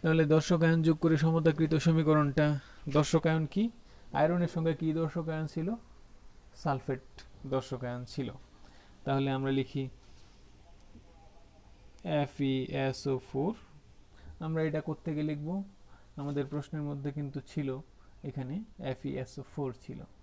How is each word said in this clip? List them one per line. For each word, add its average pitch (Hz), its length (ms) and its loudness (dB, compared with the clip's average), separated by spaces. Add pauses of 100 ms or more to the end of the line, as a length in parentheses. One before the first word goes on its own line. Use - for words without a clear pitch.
তাহলে 160 240 4
দর্শক 156 380 4
আয়ন 165 180 6
যোগ 156 160 4
করে 160 200 4
সমতাকৃত 160 580 4
সমীকরণটা, 151 840 4 (300)
দর্শক 151 380 4
আয়ন 160 180 2
কি? 208 240 0 (440)
আয়রনের 170 340 2
সঙ্গে 165 260 0
কি 156 200 -2
দর্শক 160 360 -2
আয়ন 156 180 -4
ছিল? 170 280 -4 (800)
সালফেট 135 460 -2 (460)
দর্শক 131 360 -4
আয়ন 123 220 -6
ছিল। 120 260 -6 (720)
তাহলে 135 280 0
আমরা 135 200 -2
লিখি 135 380 -2 (2250)
এফ 147 380 -2
ই 131 280 0
এস 135 380 -4
ও 131 120 0
ফোর। 151 360 -4 (840)
আমরা 160 240 -2
এটা 156 180 -2
কোত্থেকে 151 420 -4
লিখব? 156 400 -4 (520)
আমাদের 143 300 -4
প্রশ্নের 147 360 -6
মধ্যে 143 300 -6
কিন্তু 139 360 -8
ছিল 135 320 -4 (440)
এখানে 143 400 -8 (160)
এফ 131 260 -6
ই 139 120 -6
এস 131 220 -10
ও 135 40 -12 (120)
ফোর 135 260 -6
ছিল, - 220 -14 (200)